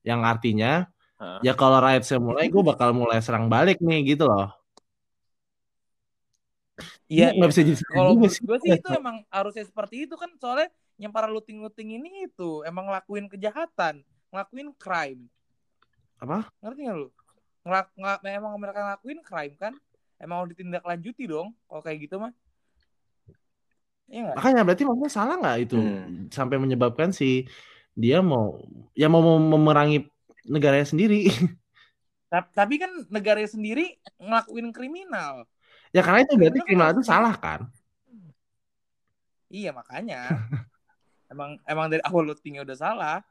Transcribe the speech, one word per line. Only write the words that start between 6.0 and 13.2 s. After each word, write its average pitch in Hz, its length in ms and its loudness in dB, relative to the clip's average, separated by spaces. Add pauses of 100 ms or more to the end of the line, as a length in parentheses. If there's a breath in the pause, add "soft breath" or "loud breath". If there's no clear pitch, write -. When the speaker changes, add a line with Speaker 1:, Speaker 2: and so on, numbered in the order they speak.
Speaker 3:
Iya, 165 240 4
Speaker 1:
Ini 175 80 0
nggak - 20 2
Speaker 3:
iya. 156 140 6
Speaker 1:
bisa 175 100 6
jadi 147 140 4
serang - 180 -10
Speaker 3:
Kalau 185 140 4
Speaker 1:
juga 233 100 6
Speaker 3:
menurut 202 140 6
Speaker 1:
sih. - 100 -8
Speaker 3:
gue 233 160 -2
sih 330 160 2
itu - 160 -8
emang 254 260 -4 (120)
harusnya 208 340 -6
seperti 208 400 -12
itu 302 120 -14
kan, 339 200 -14
soalnya 262 320 -4 (300)
yang 208 120 -14
para 220 160 -4
looting-looting 214 720 -12
ini 302 140 -14 (160)
itu 160 360 -10
emang 175 240 -12
ngelakuin 202 420 -8